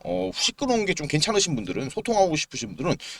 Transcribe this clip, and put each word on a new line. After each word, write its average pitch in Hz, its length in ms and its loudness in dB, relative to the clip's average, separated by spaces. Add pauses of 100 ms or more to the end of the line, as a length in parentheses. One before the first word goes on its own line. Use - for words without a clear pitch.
어, 180 320 -2
시끄러운 247 520 0
게 180 80 0
좀 151 120 -4
괜찮으신 185 480 2
분들은, 110 360 -4
소통하고 208 440 2
싶으신 123 340 -4
분들은 127 280 0 (240)